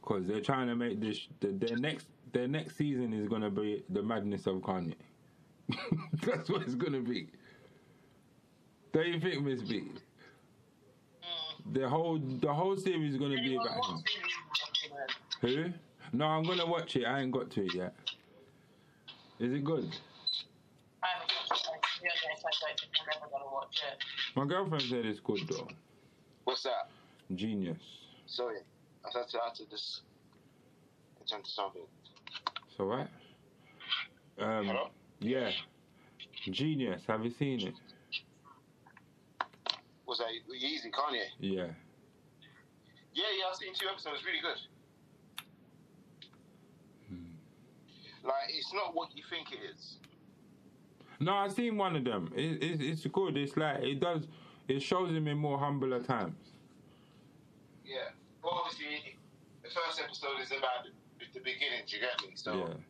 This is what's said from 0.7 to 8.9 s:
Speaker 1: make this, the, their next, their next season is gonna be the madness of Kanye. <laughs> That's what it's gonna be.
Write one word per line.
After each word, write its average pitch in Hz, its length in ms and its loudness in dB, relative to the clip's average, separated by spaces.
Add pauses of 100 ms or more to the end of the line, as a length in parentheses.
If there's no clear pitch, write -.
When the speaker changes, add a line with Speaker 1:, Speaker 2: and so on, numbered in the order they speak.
Speaker 1:
make 117 240 0
this, 107 260 -2 (140)
the, 101 80 2
their 110 280 2
next, 139 300 -2 (260)
their 123 160 4
next 156 280 -2
season 127 360 2
is 104 160 0
gonna 107 220 2
be 104 400 0
the 101 120 2
madness 104 440 0
of 95 120 4
Kanye. 90 360 0 (720)
<laughs> - 80 0 (480)
That's - 240 2
what 196 140 2
it's 254 140 -2
gonna 151 240 2
be. 117 280 0 (1600)